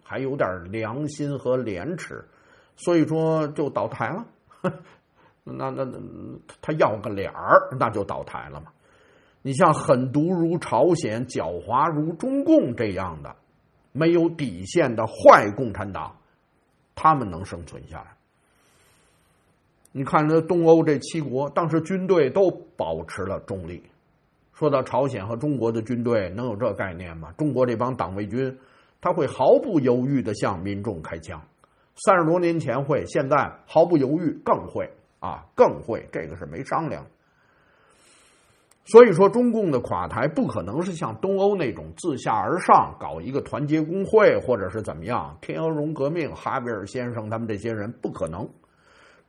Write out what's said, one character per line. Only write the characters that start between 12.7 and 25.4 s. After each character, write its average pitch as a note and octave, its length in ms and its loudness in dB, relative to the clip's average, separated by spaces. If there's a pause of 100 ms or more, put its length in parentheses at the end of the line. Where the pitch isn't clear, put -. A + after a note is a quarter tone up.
这 A2+ 120 0
样 F2 360 -6
的 C2 100 -16 (600)
没 E3 180 2
有 E3+ 160 4
底 B2 380 -6
线 C#3 280 2
的 A2 140 -2
坏 D3+ 440 8
共 G#2+ 220 -6
产 G2+ 200 -8
党， - 240 -10 (800)
他 - 180 4
们 B2 160 -2
能 E2+ 160 -10
生 E2+ 200 -12
存 - 220 -18
下 - 120 -16
来。 - 160 -20 (1800)
你 C3+ 120 -6
看 D3+ 240 2
这 D#3+ 140 4
东 E3 260 2
欧 E3 160 10
这 D3+ 140 2
七 - 240 -6
国， C3+ 300 -4
当 E3+ 180 0
时 D#3+ 120 2
军 F#3 260 -4
队 E3 220 4
都 F#3+ 200 4 (260)
保 E2 300 -4
持 - 160 -10
了 F#2 200 -4
中 F#2 260 -10
立。 F2 160 -14 (720)
说 D3+ 160 -2
到 C3+ 120 2
朝 C#3 260 0
鲜 G#2+ 200 -6
和 A#2 80 -6
中 C#3+ 220 -4